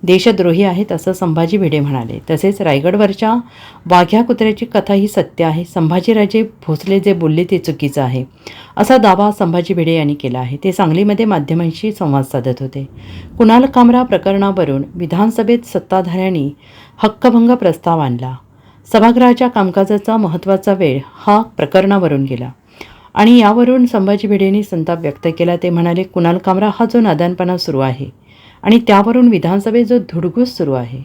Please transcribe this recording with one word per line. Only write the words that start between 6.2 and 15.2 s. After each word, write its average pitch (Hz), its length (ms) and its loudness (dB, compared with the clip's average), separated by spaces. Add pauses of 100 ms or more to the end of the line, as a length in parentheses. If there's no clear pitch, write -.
भोसले 190 340 -2
जे 202 120 0
बोलले 165 320 0
ते 175 140 -2
चुकीचं 147 440 -4
आहे, 127 220 -4 (520)
असा 254 200 2
दावा 208 360 2
संभाजी 175 420 -2
भिडे 165 200 0
यांनी 147 200 0
केला 127 240 -6
आहे. 127 180 -6
ते 185 160 -4
सांगलीमध्ये 202 520 0
माध्यमांशी 165 680 -2
संवाद 143 320 -2
साधत 127 360 -6
होते. 135 260 -10 (520)
कुणाल 233 260 6
कामरा 247 380 4
प्रकरणावरून 190 840 -2 (100)
विधानसभेत 208 720 -2